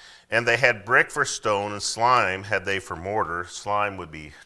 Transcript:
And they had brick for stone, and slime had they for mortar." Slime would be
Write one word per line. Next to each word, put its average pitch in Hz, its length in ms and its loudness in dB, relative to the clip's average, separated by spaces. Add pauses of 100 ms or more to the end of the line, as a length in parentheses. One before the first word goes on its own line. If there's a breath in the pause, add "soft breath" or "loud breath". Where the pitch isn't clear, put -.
(300 loud breath)
And 117 160 2
they 117 120 4
had 120 260 4
brick 131 260 4
for 143 140 -2
stone, 104 480 -2
and 101 100 -8
slime 110 640 2
had 101 220 -2
they 98 140 -2
for - 140 -8
mortar." 87 520 -2
Slime 101 500 -4
would 85 160 -12
be 76 220 -14 (120)